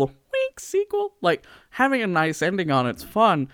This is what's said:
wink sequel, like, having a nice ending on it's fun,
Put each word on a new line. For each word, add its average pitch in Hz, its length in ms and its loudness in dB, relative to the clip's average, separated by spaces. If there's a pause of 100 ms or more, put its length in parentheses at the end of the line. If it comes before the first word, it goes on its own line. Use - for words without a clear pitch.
(320)
wink 523 280 -2
sequel, 403 600 -2
like, 165 240 0 (260)
having 269 320 0
a 220 40 -2
nice 160 340 0
ending 180 300 -2
on 131 160 2
it's 123 180 -6
fun, 190 500 2